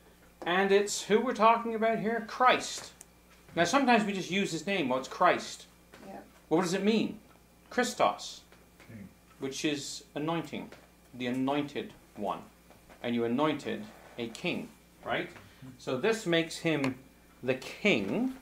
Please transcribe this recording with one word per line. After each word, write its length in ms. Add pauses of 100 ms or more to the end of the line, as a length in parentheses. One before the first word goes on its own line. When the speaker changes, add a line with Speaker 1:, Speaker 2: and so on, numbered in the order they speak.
(460)
Speaker 1:
And 240
it's 340
who 160
we're 140
talking 400
about 260
here? 280
Christ. 640 (640)
Now, 80
sometimes 400
we 80
just 180
use 220
his 140
name. 240
Well, 80
it's 100
Christ. 580 (400)
Speaker 2:
Yeah. 100 (320)
Speaker 1:
Well, 100
what 60
does 100
it 100
mean? 340 (520)
Christos, 720 (460)
Speaker 3:
King. 200 (300)
Speaker 1:
which 260
is 400 (100)
anointing, 560 (440)
the 140
anointed 640 (220)
one. 260 (600)
And 120
you 100
anointed 600 (320)
a 100
king, 400 (360)
right? 260 (480)
So 180
this 300
makes 320
him 400 (440)
the 120
king, 880